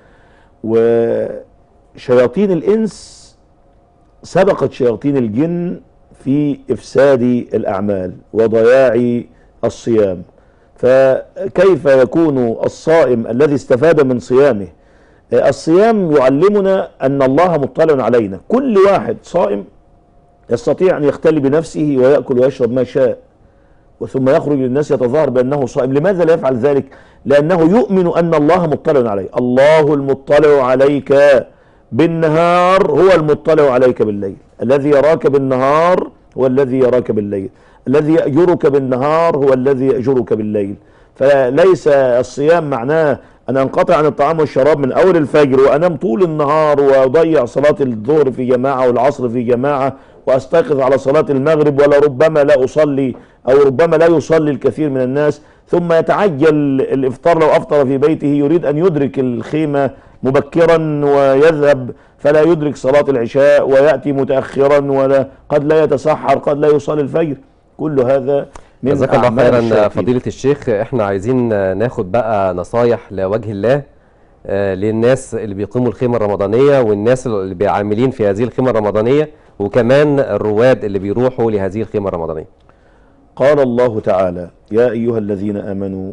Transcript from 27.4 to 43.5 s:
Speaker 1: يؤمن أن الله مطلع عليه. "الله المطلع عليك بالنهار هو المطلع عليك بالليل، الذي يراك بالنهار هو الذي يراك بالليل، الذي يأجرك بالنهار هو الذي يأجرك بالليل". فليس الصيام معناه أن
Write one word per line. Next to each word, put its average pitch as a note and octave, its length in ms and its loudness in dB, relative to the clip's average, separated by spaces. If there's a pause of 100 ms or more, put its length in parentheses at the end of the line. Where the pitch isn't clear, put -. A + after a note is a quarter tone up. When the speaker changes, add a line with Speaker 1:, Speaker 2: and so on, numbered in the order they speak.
Speaker 1:
يؤمن F#3 460 2
أن E3+ 280 0
الله E3 320 2
مطلع C#3+ 440 0
عليه. G2+ 180 -4 (100)
"الله C#3+ 560 4
المطلع C#3 720 2
عليك C3+ 480 2 (800)
بالنهار E3+ 960 2
هو E3+ 220 4
المطلع D#3 580 2
عليك B2+ 320 2
بالليل، G2+ 340 -4 (260)
الذي C3+ 260 0
يراك D3 380 2
بالنهار C#3 840 0 (280)
هو B2 80 0
الذي C3 320 0
يراك B2 320 0
بالليل، G2+ 400 -6 (380)
الذي D3+ 260 2
يأجرك E3 520 2
بالنهار C#3+ 680 0
هو C3+ 160 2
الذي C3 340 0
يأجرك B2 460 0
بالليل". G#2 420 -4 (400)
فليس C#3+ 760 2
الصيام C#3 840 0
معناه C#3 480 -2 (300)
أن B2 80 -4